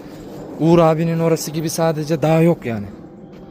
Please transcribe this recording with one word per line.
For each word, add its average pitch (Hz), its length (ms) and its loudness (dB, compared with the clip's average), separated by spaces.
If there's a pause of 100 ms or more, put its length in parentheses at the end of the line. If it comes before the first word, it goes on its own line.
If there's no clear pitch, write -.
(600)
Uğur 165 180 6
abinin 165 400 2
orası 165 320 0
gibi 156 200 -6
sadece 156 520 -2
dağ 160 180 4
yok 165 260 2
yani. 107 200 -6 (640)